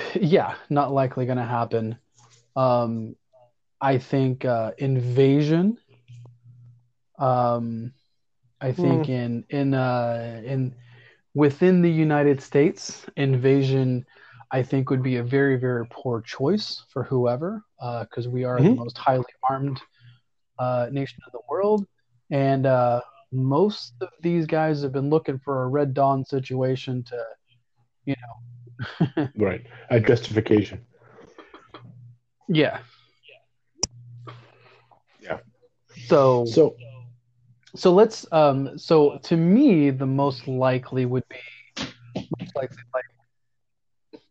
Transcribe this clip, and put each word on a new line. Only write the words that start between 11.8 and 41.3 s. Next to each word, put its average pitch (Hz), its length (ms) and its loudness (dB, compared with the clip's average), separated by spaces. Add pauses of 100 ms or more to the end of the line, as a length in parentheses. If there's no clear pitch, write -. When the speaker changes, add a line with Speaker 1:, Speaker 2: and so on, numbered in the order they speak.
Speaker 1:
the 170 80 4
United 147 500 2
States, - 640 0 (100)
invasion, 135 920 2 (460)
I 131 120 0
think, 135 260 -2
would 131 140 0
be 131 140 -2
a 120 60 -4
very, 135 340 2
very 123 300 -2
poor 117 340 -6
choice - 680 -4
for 131 140 -8
whoever, 135 600 -2 (160)
uh, 120 260 -8
'cause 123 220 -10
we 123 160 -4
are 123 140 -4
the 139 120 6
Speaker 2:
Mm-hmm. 247 100 2
Speaker 1:
most 120 180 -12
highly 131 280 0 (220)
armed, 135 320 -4 (800)
uh, 123 340 -2
nation 139 360 -6
in - 60 -20
the 120 140 -14
world. 202 380 0 (460)
And, 135 340 0
uh, 123 360 2 (300)
most 139 680 0
of - 80 -10 (120)
these 170 260 0
guys 160 340 0
have 135 120 -4
been 139 180 -2
looking 151 260 0
for 131 260 -4
a 127 40 -4
Red 139 260 0
Dawn 135 320 0
situation 131 800 -4
to, 120 200 -10 (800)
you 139 160 -4
know. - 1120 -6
<laughs> - 20 -20
Speaker 2:
Right. 98 260 -2 (260)
A 120 100 4
justification. 110 840 2 (1600)
Speaker 1:
Yeah. 156 320 0 (2500)
Speaker 2:
Yeah. 82 200 -10 (680)
Speaker 1:
So, 131 380 4
Speaker 2:
So 120 300 4 (1000)
Speaker 1:
so - 180 4
let's, 220 380 4
um, 143 480 2
so 147 440 4
to - 120 -2
me, 175 540 6
the 135 180 -2
most 135 400 -2
likely 127 580 0
would 127 220 -2
be, - 560 -16 (560)